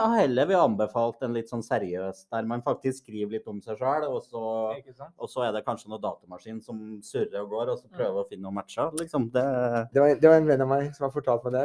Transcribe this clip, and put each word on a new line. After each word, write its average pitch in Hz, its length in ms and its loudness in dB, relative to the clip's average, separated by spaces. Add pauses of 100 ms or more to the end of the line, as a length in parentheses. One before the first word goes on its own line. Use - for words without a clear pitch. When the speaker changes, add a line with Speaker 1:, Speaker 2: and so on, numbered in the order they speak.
Speaker 1:
har 226 140 4
heller 139 260 4
vi 190 80 0
anbefalt 117 720 2
en 120 100 -2
litt 117 160 -4
sånn 117 160 -6
seriøs, 95 640 -4
der 110 160 -4
man 120 160 -4
faktisk 131 460 -2
skriver 104 240 -6
litt 110 160 -6
om 104 120 -8
seg 110 200 -8
selv, 147 340 0
og 117 80 -4
så, 113 560 -4
Speaker 2:
Ikke 127 180 -20
sant? 156 220 -20
Speaker 1:
og 117 100 -10
så 123 200 -2
er 107 60 -2
det 107 120 -4
kanskje 104 240 -6
noe 107 100 -8
datamaskin 101 600 -10
som 107 400 -12
surrer 104 400 -4
og 101 80 -8
går, 117 240 -4
og 117 60 -8
så - 100 -20
Speaker 2:
Mm. - 80 -20
Speaker 1:
prøver 101 260 -2
å 101 60 -16
finne 95 140 -12
noen 98 180 -8
matcher, 143 380 -4
liksom. 139 340 -2
Det 123 580 0
Speaker 3:
Det 135 80 4
var, 147 140 8
det... 139 160 8
var 160 80 10
en 156 80 6
venn 139 160 6
av 131 60 2
meg 143 260 0
som 139 160 -2
har 135 120 -4
fortalt 120 220 0
meg 123 100 -4
det 127 120 2